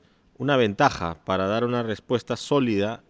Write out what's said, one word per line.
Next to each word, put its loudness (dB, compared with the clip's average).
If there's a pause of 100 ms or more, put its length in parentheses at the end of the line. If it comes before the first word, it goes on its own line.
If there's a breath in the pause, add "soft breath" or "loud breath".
(380 soft breath)
una 0
ventaja 0
para 0
dar 0
una -2
respuesta -4
sólida 0